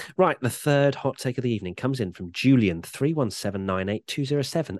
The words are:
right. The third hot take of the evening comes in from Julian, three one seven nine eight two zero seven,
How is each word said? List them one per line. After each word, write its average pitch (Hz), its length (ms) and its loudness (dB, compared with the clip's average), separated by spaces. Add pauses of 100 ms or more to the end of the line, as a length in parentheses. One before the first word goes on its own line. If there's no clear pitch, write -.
(160)
right. 180 240 4
The 127 120 0
third 143 420 4
hot - 240 -4
take 127 220 -4
of 127 40 -6
the 123 60 0
evening 98 240 -4
comes 131 260 -2
in 95 140 -2
from 87 180 -10
Julian, 104 520 4
three 151 300 -2
one 131 180 0
seven 98 340 -4
nine 95 240 -2
eight 107 160 -4
two - 180 -4
zero 139 200 0
seven, - 360 -4